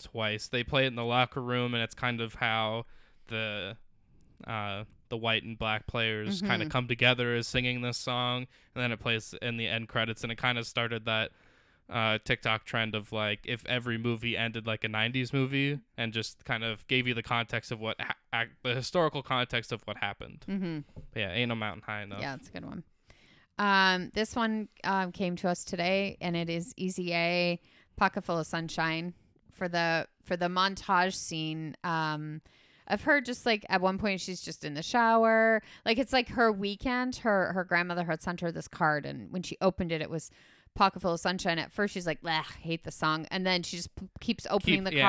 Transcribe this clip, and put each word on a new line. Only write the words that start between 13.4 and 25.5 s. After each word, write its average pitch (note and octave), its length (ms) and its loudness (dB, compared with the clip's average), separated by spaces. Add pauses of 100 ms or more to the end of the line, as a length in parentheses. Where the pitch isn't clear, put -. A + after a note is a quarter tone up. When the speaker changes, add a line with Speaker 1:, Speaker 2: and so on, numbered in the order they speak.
Speaker 1:
if A#2+ 220 -6
every A#2+ 320 0
movie A#2 380 0
ended A2+ 300 -4
like A2 160 -2
a A2 60 -2
nineties A#2 440 0
movie C#3 460 2 (180)
and A#2 160 -4
just - 320 -6
kind A2+ 200 -2
of A2+ 240 -6
gave B2+ 180 4
you B2 80 0
the A2+ 80 -2
context A#2 480 -2
of A2+ 80 -6
what A2 220 -4
ha-, - 140 -4 (180)
ac-, A#2 200 -2 (100)
the B2 120 -2
historical C#3+ 480 0
context B2 480 -2
of A#2 120 -4
what - 160 -8
happened. - 500 -6
Speaker 2:
Mm-hmm. F#3 320 -2 (320)
Speaker 1:
But - 80 -4
yeah, F#2+ 120 -2
Ain't A#2+ 180 0
No A#2 40 0
Mountain G#2 320 -6
High G#2 160 -6
Enough. G2+ 180 -10
Speaker 2:
Yeah, C#3 160 -6
that's - 120 -18
a - 40 -18
good - 120 -10
one. - 180 -12 (760)
Um, F#3+ 560 4
this A3 200 -2
one, A3 340 0 (140)
um, F#3+ 300 0
came F3 240 -2
to F#3 120 0
us F3 140 0